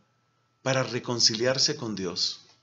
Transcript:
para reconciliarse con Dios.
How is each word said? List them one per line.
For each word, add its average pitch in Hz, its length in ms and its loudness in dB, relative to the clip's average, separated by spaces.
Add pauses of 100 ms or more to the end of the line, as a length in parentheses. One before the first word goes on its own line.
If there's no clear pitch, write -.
(640)
para 131 200 2
reconciliarse 120 920 0
con 113 200 -6
Dios. 90 460 -4 (200)